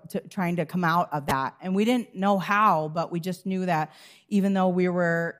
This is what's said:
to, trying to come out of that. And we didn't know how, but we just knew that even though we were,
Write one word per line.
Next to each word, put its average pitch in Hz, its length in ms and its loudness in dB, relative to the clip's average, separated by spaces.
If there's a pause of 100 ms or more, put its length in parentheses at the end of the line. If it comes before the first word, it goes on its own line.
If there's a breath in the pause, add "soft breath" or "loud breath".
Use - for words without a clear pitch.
to, 190 180 -6
trying 175 300 -4
to 160 100 -2
come 180 160 -4
out 170 280 2
of 147 140 -4
that. 135 340 -2
And 185 140 -6
we 196 100 2
didn't 233 300 0
know 196 240 0
how, 180 520 2
but 165 220 -4
we 175 80 -4
just 180 280 -8
knew 185 180 -2
that 156 260 0 (380 loud breath)
even 196 240 2
though 185 160 4
we 180 200 2
were, 170 500 0